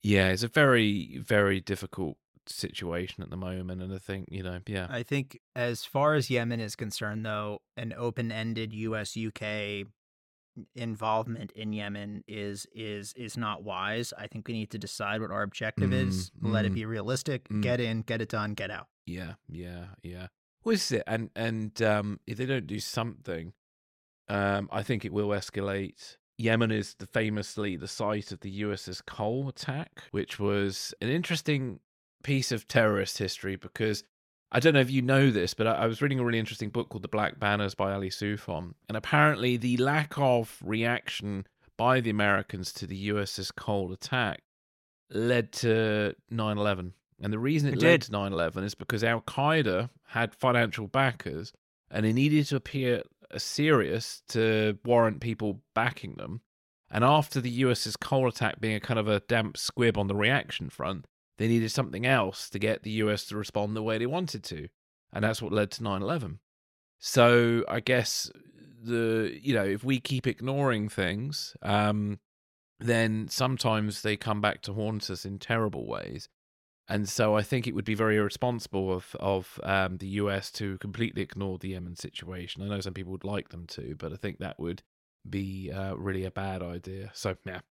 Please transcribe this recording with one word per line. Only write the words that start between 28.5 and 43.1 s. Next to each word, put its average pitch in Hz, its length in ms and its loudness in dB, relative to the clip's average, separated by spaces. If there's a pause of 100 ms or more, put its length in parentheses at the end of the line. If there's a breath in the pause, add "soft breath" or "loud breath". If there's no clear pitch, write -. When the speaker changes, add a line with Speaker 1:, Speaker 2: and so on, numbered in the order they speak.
Speaker 1:
U 104 220 -2
S - 140 -8
S 90 120 -10
Cole 120 480 -4
attack, - 640 -8
which - 280 -4
was 101 640 0
an 110 80 0
interesting 147 680 -2 (440)
piece 135 280 2
of 113 160 -4
terrorist 104 500 2
history 95 380 -4
because 107 480 -2 (480)
I 120 80 4
don't 156 140 8
know 139 80 10
if 127 100 4
you 135 100 4
know 135 300 8
this, 92 240 2
but 110 100 2
I, 113 60 4
I 110 160 2
was 113 160 0
reading 139 160 0
a 123 40 0
really 117 140 2
interesting 107 320 -4
book 117 200 -4
called 98 140 -10
The - 40 -8
Black 107 320 -2
Banners 101 340 0
by 98 200 0
Ali 98 160 -2
Soufan. 92 640 -6 (140)
And 104 80 -6
apparently 127 600 4
the 123 200 0
lack 147 400 2
of 123 460 2
reaction 104 840 -2 (300 soft breath)
by 127 240 4
the 113 100 0
Americans 101 640 2
to - 120 -8
the 92 120 -8
U 104 220 0